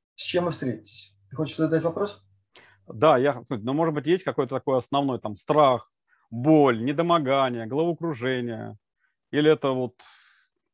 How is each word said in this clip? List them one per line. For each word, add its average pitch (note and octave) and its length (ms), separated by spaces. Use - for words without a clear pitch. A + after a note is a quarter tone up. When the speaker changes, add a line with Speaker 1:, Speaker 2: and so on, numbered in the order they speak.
Speaker 1:
с - 60
чем F3 240
вы E3+ 40
встретитесь. - 680
Ты C3 60
хочешь D3+ 200
задать D#3+ 260
вопрос? F#3 400
Speaker 2:
Да, C3+ 300
я, B2 320
ну, A#2+ 240
может D#3+ 220
быть, C#3 120
есть F3+ 180
какой-то C3+ 320
такой C3 220
основной C3+ 420
там G#2+ 160
страх, C#3+ 540
боль, B2+ 540
недомогание, C#3 840
головокружение? B2 1080
Или D3+ 200
это D3 200
вот B2+ 240